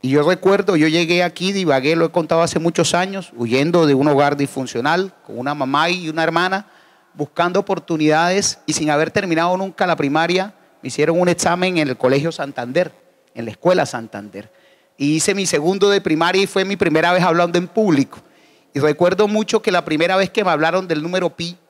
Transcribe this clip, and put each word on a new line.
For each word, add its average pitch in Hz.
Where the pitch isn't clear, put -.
Y 131
yo 147
recuerdo, 185
yo 156
llegué 170
aquí, 175
divagué, 156
lo 165
he 160
contado 165
hace 165
muchos 165
años, 190
huyendo 143
de 143
un 135
hogar 143
disfuncional, 143
con 110
una 143
mamá 147
y 180
una 160
hermana, 180
buscando 175
oportunidades 175
y 139
sin 156
haber 156
terminado 180
nunca 190
la 170
primaria, 170
me 127
hicieron 160
un 180
examen 175
en 151
el 127
Colegio 143
Santander, 139
en 117
la 113
Escuela 165
Santander. 104
Y 143
hice 160
mi 190
segundo 180
de 202
primaria 180
y 190
fue 190
mi 196
primera 170
vez 180
hablando 170
en 175
público. 175
Y 143
recuerdo 175
mucho 214
que 214
la 175
primera 165
vez 190
que 214
me 185
hablaron 165
del 156
número 180
pi 170